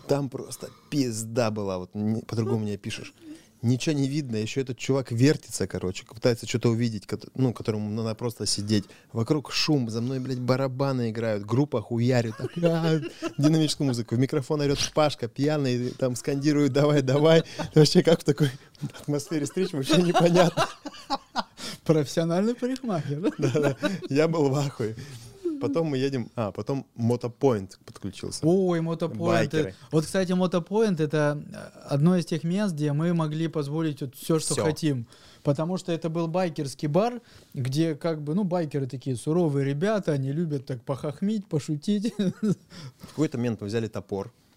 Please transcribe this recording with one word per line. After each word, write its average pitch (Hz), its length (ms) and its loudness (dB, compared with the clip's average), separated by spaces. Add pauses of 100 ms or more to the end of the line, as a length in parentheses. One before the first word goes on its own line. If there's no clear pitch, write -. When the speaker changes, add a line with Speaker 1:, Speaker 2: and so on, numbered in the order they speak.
Speaker 1:
Там 139 200 0
просто - 400 -10 (220)
пизда 113 600 0
была, 98 280 -2
вот 90 160 -10
не, 107 260 0
по-другому 110 460 -2
не 104 80 -4
опишешь. - 400 -10 (480)
Ничего 127 320 2
не 139 140 0
видно, 135 280 -4
ещё 110 260 -2
этот 123 160 -6
чувак 135 340 -2
вертится, 120 540 2
короче, 92 400 -6
пытается - 400 0
что-то 120 240 2
увидеть, 113 360 0
кот-, - 280 -8
ну, 131 180 2
которому 107 380 -4
надо 110 240 -4
просто 110 320 -6
сидеть. 104 380 2 (280)
Вокруг 123 400 -2
шум, 131 380 2
за 113 100 -4
мной, 131 180 -4
блядь, 127 220 -4
барабаны 127 680 0
играют, 107 340 -2
группа 120 380 2
хуярит, 120 560 2
так, - 120 -6 (140)
а, 165 360 2 (360)
динамическую 151 500 2
музыку. 120 280 -2
В 117 40 2
микрофон 143 440 0
орёт 143 160 0 (160)
Пашка, 151 340 2
пьяный, 135 640 0
там 123 260 -2
скандирует: 143 560 2
"Давай, 147 300 4
давай". 147 400 6 (320)
Вообще, 156 280 8
как 165 180 6
в - 40 -16
такой 147 240 4 (540)
атмосфере 147 420 -2
встречи, - 320 -2
вообще 160 260 4
непонятно. 175 640 4 (1160)
Speaker 2:
Профессиональный 170 720 2
парикмахер. 208 840 -4
Speaker 1:
Да, 131 140 0
да. 143 240 2 (320)
Я 139 200 4
был 160 200 2
в 131 60 2
ахуе. 131 420 -4 (640)
Потом 165 280 -2
мы 139 100 -2
едем, 131 380 -2
а, 104 160 -4
потом 135 420 -6
Мотопоинт 120 920 -2
подключился. - 600 -12
Speaker 2:
Ой, 175 340 2
Мотопоинт. 165 400 -6 (320)
Speaker 1:
Байкеры. 151 220 -2 (180)
Speaker 2:
Вот, 156 140 2
кстати, 185 260 -2
Мотопоинт — 185 680 0
это, 147 420 0 (100)
э, - 40 -16 (380)
одно 165 220 6
из 170 80 0
тех 160 200 -4
мест, 190 300 0
где 147 200 0
мы 165 180 2
могли 160 360 0
позволить 151 520 -4
вот 135 140 -8
всё, - 240 0
что 151 160 -2
Speaker 1:
Всё. 117 100 0
Speaker 2:
хотим. 135 420 0 (360)
Потому 160 340 0
что - 160 -4
это 165 160 -4
был 165 200 -2
байкерский 160 600 -4
бар, 220 320 2 (320)
где 147 420 0
как 156 280 -4
бы, 147 120 -4
ну, 208 100 2
байкеры 156 420 -2
такие 131 300 -6
суровые 151 500 0
ребята, 170 460 0
они 135 200 0
любят 147 320 -2
так 127 180 -8
похохмить, 190 640 -4
пошутить. 190 680 -2
<laughs> 185 260 -2 (580)
Speaker 1:
В - 100 -18
какой-то 147 280 -2
момент 120 240 -2
мы 104 60 -6
взяли 110 220 -2
топор. 98 440 -6 (240)